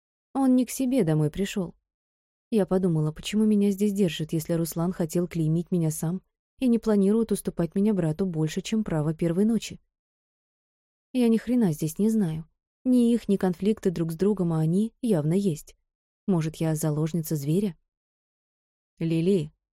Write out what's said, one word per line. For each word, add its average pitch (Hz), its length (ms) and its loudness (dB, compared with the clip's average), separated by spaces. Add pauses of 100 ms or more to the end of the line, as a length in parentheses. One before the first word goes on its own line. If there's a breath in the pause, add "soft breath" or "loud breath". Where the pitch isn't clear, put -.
(340)
Он 262 220 4
не 254 100 2
к - 40 -16
себе 254 340 0
домой 151 260 2
пришёл. 190 460 -6 (760)
Я 202 160 2
подумала, 165 460 2
почему 214 320 -2
меня 202 260 4
здесь 202 220 0
держат, 185 400 0
если 165 220 -2
Руслан 170 380 -2
хотел 175 360 -2
клеймить 160 420 -2
меня 165 220 0
сам 165 300 -6 (380)
и 262 80 2
не 233 100 4
планирует 214 540 2
уступать 180 420 -4
меня 208 200 2
брату 165 320 0
больше, 160 340 -2
чем 220 240 -2
право 156 300 -2
первой 170 320 0
ночи. - 340 -2 (1300)
Я 247 160 2
ни 226 100 4
хрена 226 340 0
здесь 156 260 -4
не 214 120 2
знаю. 165 380 -2 (360)
Ни 240 280 4
их, 226 160 -2
ни 196 80 2
конфликты 190 540 -2
друг 165 220 -4
с - 20 -10
другом, 185 380 0
а 160 80 0
они 185 420 0
явно 160 300 0
есть. 185 420 -2 (520)
Может, 160 300 0
я 160 180 0
заложница 156 600 -2
зверя? 156 420 -2 (1200)
"Лили", 165 540 0 (220)